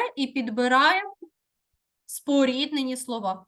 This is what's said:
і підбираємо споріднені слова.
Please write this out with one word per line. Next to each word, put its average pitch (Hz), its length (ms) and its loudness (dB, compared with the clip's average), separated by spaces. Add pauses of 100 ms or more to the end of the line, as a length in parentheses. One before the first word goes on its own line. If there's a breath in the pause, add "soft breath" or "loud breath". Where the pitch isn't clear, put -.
(160)
і 269 120 -2
підбираємо 262 880 2 (880)
споріднені 269 920 0
слова. 208 500 -6